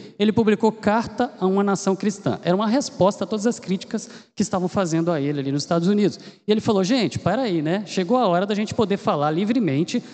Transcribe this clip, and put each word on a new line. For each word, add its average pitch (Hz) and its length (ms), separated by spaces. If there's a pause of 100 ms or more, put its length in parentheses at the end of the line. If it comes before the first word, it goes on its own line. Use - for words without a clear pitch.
(160)
ele 208 160
publicou 214 380
Carta 220 680
a 185 60
uma 196 180
Nação 196 320
Cristã. 185 480
Era 175 100
uma 208 140
resposta 208 560
a - 20
todas 214 220
as 233 100
críticas - 500 (240)
que - 100
estavam 180 260
fazendo 165 420
a 156 100
ele 143 200
ali 139 100
nos 143 140
Estados 170 240
Unidos. 208 300 (280)
E 208 60
ele 220 80
falou, 196 240
"Gente, 214 340
peraí, 190 440
né? 180 240
Chegou 185 300
a 247 120
hora 180 180
da 208 80
gente 208 200
poder 202 220
falar 156 360
livremente 196 680 (140)